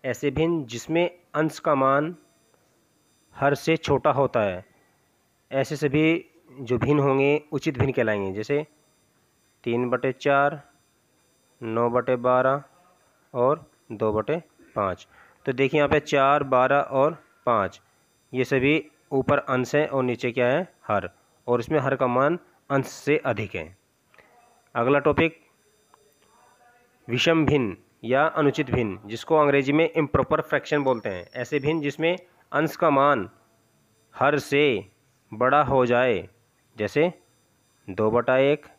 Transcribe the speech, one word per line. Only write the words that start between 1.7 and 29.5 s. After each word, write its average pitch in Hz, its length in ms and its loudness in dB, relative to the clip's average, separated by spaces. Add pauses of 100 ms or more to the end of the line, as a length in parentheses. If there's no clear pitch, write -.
मान 139 400 2 (1200)
हर 139 180 0
से 160 220 -2
छोटा 143 340 0
होता 127 300 0
है, 95 240 -4 (880)
ऐसे 135 260 -4
सभी 156 480 0 (260)
जो 127 280 -4
भिन्न 143 220 2
होंगे 139 420 2 (100)
उचित 139 260 -4
भिन्न 135 140 0
कहलाएंगे, 104 400 -2
जैसे 143 340 -4 (1000)
तीन 120 260 -2
बटे 127 220 -2
चार, 143 480 0 (1000)
नौ 117 300 -2
बटे 123 280 0
बारह 127 440 2 (720)
और 135 300 0 (280)
दो 107 200 -2
बटे 107 240 -2 (400)
पाँच। 95 300 -4 (400)
तो 135 60 -2
देखिए 135 260 0
यहाँ 143 100 4
पे 147 120 2
चार, 143 440 2
बारह 131 320 2
और 143 460 0 (240)
पाँच, 104 340 0 (520)
ये 127 120 -2
सभी 139 380 2 (300)
ऊपर 139 260 0
अंश 127 360 -2
हैं 151 140 2
और 135 160 -2
नीचे 123 280 -4
क्या 123 140 0
है, 143 160 0 (240)
हर, 98 240 -2 (360)
और 120 140 0
इसमें 151 200 -2
हर 135 160 -2
का 131 100 0
मान 135 320 0 (320)
अंश 139 160 0
से - 400 -2
अधिक 110 280 -4
है। 82 220 -10 (1000)
अगला 123 260 2
टॉपिक 156 400 0 (1700)
विषम 156 380 2
भिन्न 127 300 0 (280)
या 131 240 2
अनुचित 143 420 0
भिन्न, 107 360 -2
जिसको 117 300 -2
अंग्रेजी 143 360 2